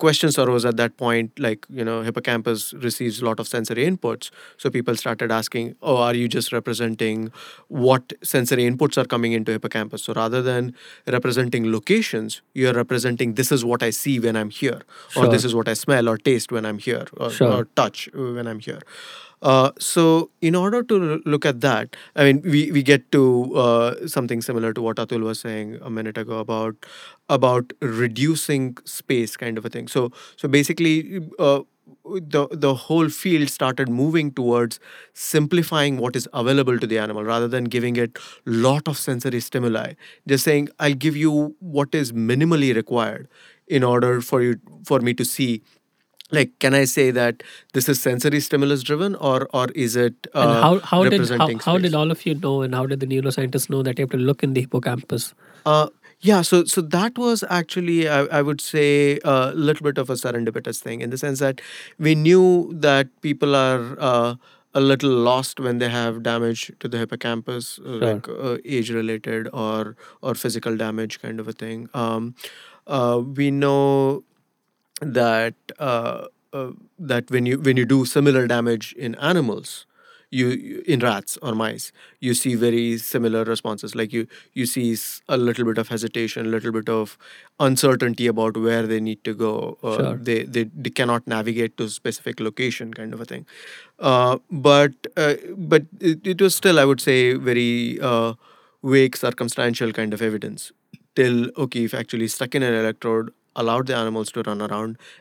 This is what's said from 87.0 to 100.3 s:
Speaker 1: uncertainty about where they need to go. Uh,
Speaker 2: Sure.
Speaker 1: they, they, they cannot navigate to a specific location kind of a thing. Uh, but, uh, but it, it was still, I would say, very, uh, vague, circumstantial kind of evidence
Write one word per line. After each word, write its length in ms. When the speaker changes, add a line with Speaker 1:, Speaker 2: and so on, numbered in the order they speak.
Speaker 1:
uncertainty 680
about 300
where 280
they 140
need 240
to 100
go. 480
Uh, 160
Speaker 2:
Sure. 200
Speaker 1:
they, 260
they, 220
they 260
cannot 340
navigate 520
to 80
a 40
specific 500
location 540
kind 200
of 80
a 40
thing. 200
Uh, 380
but, 400
uh, 180
but 260
it, 280
it 140
was 140
still, 240
I 60
would 160
say, 340
very, 640
uh, 320
vague, 340
circumstantial 760
kind 200
of 80
evidence 500